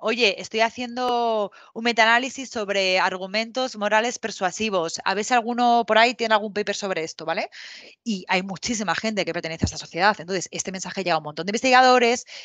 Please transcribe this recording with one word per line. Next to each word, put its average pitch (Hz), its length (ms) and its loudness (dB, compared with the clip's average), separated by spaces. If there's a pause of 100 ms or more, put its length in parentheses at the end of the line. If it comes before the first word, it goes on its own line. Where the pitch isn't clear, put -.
"Oye, 220 400 0
estoy 214 200 -4
haciendo 240 920 -2 (220)
un 226 100 -8
metaanálisis 233 680 2
sobre 196 480 0
argumentos 208 800 -2
morales 214 420 2
persuasivos. 190 840 -2
A 190 100 0
ver 208 100 -2
si 254 100 0
alguno 240 520 2
por 220 120 4
ahí 233 160 6
tiene 220 200 0
algún 208 200 0
paper 202 200 -2
sobre 185 300 -4
esto", 160 220 -10
¿vale? 190 240 -4 (540)
Y 196 240 -4
hay 190 140 0
muchísima 196 520 -4
gente 214 300 -2
que 165 100 -6
pertenece 165 300 -6
a - 20 2
esta 156 120 -4
sociedad. 180 420 0
Entonces, 170 320 -4
este 180 200 -6
mensaje 185 320 -8
llega 170 120 2
a - 20 2
un 151 60 -6
montón 151 220 -8
de 202 60 -6
investigadores 254 720 6 (180)